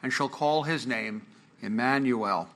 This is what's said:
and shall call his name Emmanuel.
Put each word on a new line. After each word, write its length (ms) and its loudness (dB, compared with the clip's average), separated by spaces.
and 100 -2
shall 160 0
call 360 0
his 220 -2
name 360 -4
Emmanuel. 960 2